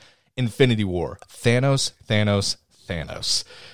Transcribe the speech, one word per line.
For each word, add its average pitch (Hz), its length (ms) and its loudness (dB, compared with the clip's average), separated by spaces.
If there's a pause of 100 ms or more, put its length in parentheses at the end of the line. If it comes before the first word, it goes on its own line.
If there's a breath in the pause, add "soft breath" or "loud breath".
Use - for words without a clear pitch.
(360 soft breath)
Infinity 120 480 2
War, 87 340 -4 (100)
Thanos, 131 640 0 (140)
Thanos, 104 500 0 (300)
Thanos. - 580 -4 (300 loud breath)